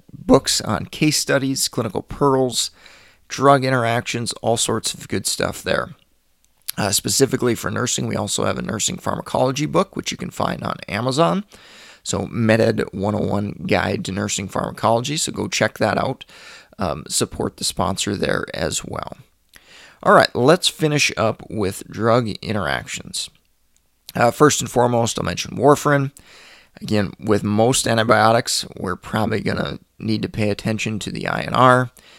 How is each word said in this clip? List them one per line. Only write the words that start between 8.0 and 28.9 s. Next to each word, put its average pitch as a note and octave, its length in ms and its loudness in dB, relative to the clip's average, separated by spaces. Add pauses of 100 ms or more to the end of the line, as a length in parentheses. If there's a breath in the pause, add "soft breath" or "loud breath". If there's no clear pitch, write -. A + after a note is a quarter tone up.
we A2 80 -2
also G#2 300 -2
have G2 140 -2
a - 20 -4
nursing F#2 360 -4
pharmacology - 680 -2
book, D#3 300 0
which - 160 -6
you - 60 -8
can - 120 -8
find - 340 -4
on - 140 -6 (100)
Amazon. C#3 560 0 (600 loud breath)
So, - 240 -2
MedEd A2 680 2
one G#2 220 -2
oh G2+ 100 -2
one G2+ 400 -4
Guide G2 400 0
to F#2+ 80 -6
Nursing G2+ 340 -4
Pharmacology. A#2+ 680 -2
So - 140 -4
go G2 180 -6
check - 300 -2
that G2+ 180 0
out. - 260 -4 (560 loud breath)
Um, D#2 300 -4
support - 480 -4
the - 80 -8
sponsor G2 500 -2
there - 380 -2
as - 320 -4
well. - 320 -10 (840 loud breath)
All G3 100 6
right, E3 200 6
let's C#3 360 4
finish D3 480 0
up G#2+ 320 0
with G2 400 -4
drug A2+ 400 2 (120)
interactions. - 880 -4 (840)
Uh, A#2+ 160 4
first D3 300 4
and B2 80 -6
foremost, A#2+ 500 2
I'll - 60 -2
mention - 320 -6
warfarin. C#3 540 4 (680 loud breath)
Again, G#2 400 0
with G#2 240 2
most A2 440 2
antibiotics, A2+ 800 4 (120)
we're F#2 180 -6